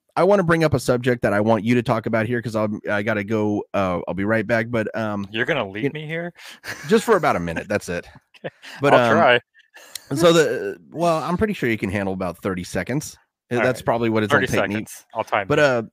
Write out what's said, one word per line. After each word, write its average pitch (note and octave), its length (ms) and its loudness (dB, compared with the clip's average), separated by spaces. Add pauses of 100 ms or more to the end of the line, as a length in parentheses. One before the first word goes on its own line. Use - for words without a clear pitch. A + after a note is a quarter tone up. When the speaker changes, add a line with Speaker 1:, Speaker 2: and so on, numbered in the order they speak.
(140)
Speaker 1:
I D#3+ 100 2
wanna G3+ 180 4
bring E3 220 2
up D3+ 100 2
a C3 40 2
subject B2 440 0
that G#2+ 100 2
I G2+ 80 2
want G#2+ 240 2
you A#2+ 100 2
to A#2+ 80 2
talk A2+ 220 -2
about A2 220 0
here, A#2+ 160 -2
'cause A2 120 -6
I'm, G#2+ 340 -2
I G#2 140 0
gotta G#2 220 -2
go, G#2+ 480 0
uh, F#2 340 0
I'll F2 80 -6
be G2 120 -2
right A2 200 0
back. A2+ 220 0
But, A2+ 280 -4
um, G#2 340 -4
Speaker 2:
You're A2+ 160 -2
gonna C3 220 -2
leave G#2 160 -8
Speaker 1:
you C#3 100 0
Speaker 2:
me D3+ 120 -12
here? E3 280 -10 (520)
Speaker 1:
just G3+ 180 2
for A3 120 4
about D3 200 2
a F2 40 -2
minute. E2 260 -6
That's G2+ 220 -4
it. F2 240 -6
Speaker 2:
<laughs> - 40 -20 (280)
Okay. D#3+ 100 -12 (260)
Speaker 1:
But, C#3 140 4
Speaker 2:
I'll A#2+ 160 6
Speaker 1:
um, A2 60 4
Speaker 2:
try. B2 240 6 (760)
Speaker 1:
so E3+ 160 6
the, A#2 460 2 (140)
well, E3 260 0
I'm D#3+ 180 -2
pretty G#3 180 -2
sure C3+ 140 -2
you A2+ 80 0
can G#2 140 -4
handle G2 240 -2
about F#2 240 -6
thirty F#2 240 -4
seconds. A2+ 540 -6 (340)
Uh, A#2+ 60 -2
Speaker 2:
All A2+ 80 2
Speaker 1:
that's B2 160 0
Speaker 2:
right. - 40 -12
Speaker 1:
probably A#2 260 0
what A2 120 2
it'll G#2 140 2
Speaker 2:
Thirty B2+ 100 2
Speaker 1:
take G2+ 220 0
me. G2+ 60 -4
Speaker 2:
seconds. - 380 -10
I'll A2 120 -4
time G2+ 240 -2
Speaker 1:
But, D3 100 0
Speaker 2:
you. D3+ 60 4
Speaker 1:
uh, B2 180 2 (100)